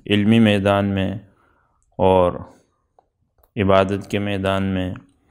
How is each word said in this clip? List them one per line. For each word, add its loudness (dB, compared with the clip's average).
علمی 2
میدان 2
میں -4
اور 2
عبادت 0
کے -4
میدان -4
میں -4